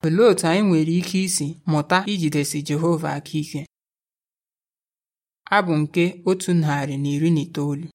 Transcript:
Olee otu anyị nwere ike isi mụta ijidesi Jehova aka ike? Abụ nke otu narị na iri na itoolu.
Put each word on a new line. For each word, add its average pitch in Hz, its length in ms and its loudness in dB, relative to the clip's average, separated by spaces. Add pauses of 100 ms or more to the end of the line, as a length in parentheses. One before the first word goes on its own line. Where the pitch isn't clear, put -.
Olee 165 220 4
otu 190 220 4
anyị 175 140 2
nwere 165 360 2
ike 185 260 -2
isi 175 240 -4 (180)
mụta 156 400 2
ijidesi 151 560 -2
Jehova 156 520 -2
aka 143 240 -10
ike? 147 240 -6 (1800)
Abụ 196 320 2
nke 170 480 0
otu 185 280 0
narị 143 440 0
na 143 120 -2
iri 147 220 0
na 156 100 2
itoolu. 151 540 -6